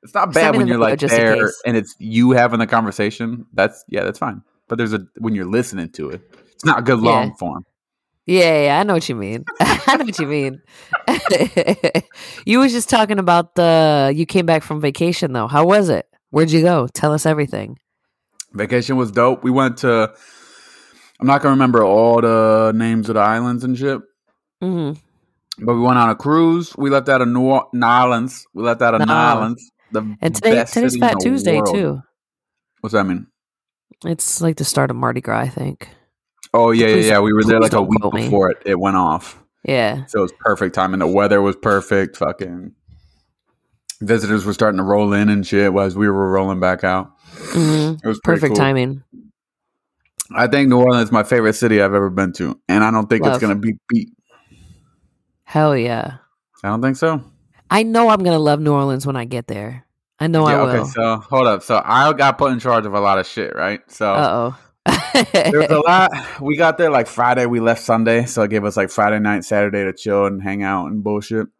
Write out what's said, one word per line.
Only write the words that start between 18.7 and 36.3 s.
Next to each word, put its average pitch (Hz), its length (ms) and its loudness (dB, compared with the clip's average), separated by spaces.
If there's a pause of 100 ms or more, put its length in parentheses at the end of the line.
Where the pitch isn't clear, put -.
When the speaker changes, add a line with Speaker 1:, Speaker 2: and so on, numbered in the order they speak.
Speaker 1:
was 123 140 -2
dope. 120 320 2
We 127 80 0
went 127 260 0
to, 117 340 0 (1080)
I'm 123 80 -2
not 139 140 2
gonna 139 120 2
remember 127 300 4
all 113 380 4
the 110 540 4
names 113 340 -2
of 110 60 -2
the 107 60 2
islands 117 420 0
and 127 140 -4
shit. 139 220 -4 (640)
Speaker 2:
Mm-hmm. - 1000 -10
Speaker 1:
But 117 100 0
we 117 60 0
went 123 160 4
on 120 120 4
a 110 60 0
cruise. 165 640 0
We 139 120 -2
left 139 200 0
out 135 120 4
of 123 60 2
New 123 140 0
Or-, 131 320 0
New 120 140 0
Orleans. 123 680 0
We 101 100 -8
left 117 180 0
out 117 120 2
of 110 80 2
New - 60 2
Speaker 2:
New 151 60 2
Orleans. 156 260 2
Speaker 1:
Orleans. 113 320 -6 (200)
The 107 300 -6
Speaker 2:
And 165 140 -2
today, 226 180 0
Speaker 1:
best 226 200 -2
Speaker 2:
today's 247 200 0
Speaker 1:
city 247 100 -2
in 240 60 2
Speaker 2:
Fat 220 100 0
Speaker 1:
the 190 40 -4
Speaker 2:
Tuesday, 247 340 0
Speaker 1:
world. 104 180 0
Speaker 2:
too. 147 260 -4 (800)
Speaker 1:
What's 107 120 -10
that 104 120 2
mean? 92 220 -6 (760)
Speaker 2:
It's, - 360 -6
like, 165 160 -2
the - 80 -6
start 139 260 0
of 120 60 -6
Mardi 123 240 -4
Gras, 113 200 -4
I 131 80 -4
think. - 400 -10 (640)